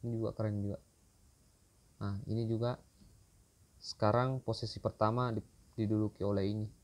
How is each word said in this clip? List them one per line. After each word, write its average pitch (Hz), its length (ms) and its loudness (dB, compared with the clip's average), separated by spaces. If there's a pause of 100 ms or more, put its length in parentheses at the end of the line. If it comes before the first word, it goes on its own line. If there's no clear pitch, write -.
Ini 117 140 -6
juga 113 160 -2
keren 104 320 -2
juga. 101 160 -4 (1160)
Nah, 101 320 -4
ini 113 160 -2
juga 113 320 0 (1040)
sekarang 123 640 2
posisi 110 400 -4
pertama 117 480 2
di-, 107 140 -4 (340)
diduduki 107 480 2
oleh 101 160 2
ini. 107 240 0 (160)